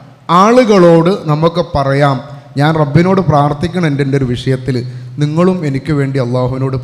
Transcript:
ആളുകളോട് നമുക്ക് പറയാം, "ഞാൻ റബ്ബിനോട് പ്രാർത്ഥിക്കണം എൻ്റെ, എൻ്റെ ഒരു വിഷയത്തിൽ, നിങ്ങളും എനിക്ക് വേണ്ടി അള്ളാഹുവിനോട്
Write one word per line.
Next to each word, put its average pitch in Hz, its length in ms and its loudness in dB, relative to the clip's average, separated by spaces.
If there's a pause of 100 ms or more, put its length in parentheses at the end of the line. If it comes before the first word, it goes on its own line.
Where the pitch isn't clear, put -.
(440)
ആളുകളോട് 202 680 4 (200)
നമുക്ക് 165 300 0 (140)
പറയാം, 139 420 0 (420)
"ഞാൻ 147 120 2 (100)
റബ്ബിനോട് 175 480 2
പ്രാർത്ഥിക്കണം 151 640 0
എൻ്റെ, 139 140 -2
എൻ്റെ 139 160 0
ഒരു 127 120 -2
വിഷയത്തിൽ, 127 420 -4 (460)
നിങ്ങളും 175 360 0 (120)
എനിക്ക് 135 300 -4
വേണ്ടി 135 260 -2
അള്ളാഹുവിനോട് 127 580 -2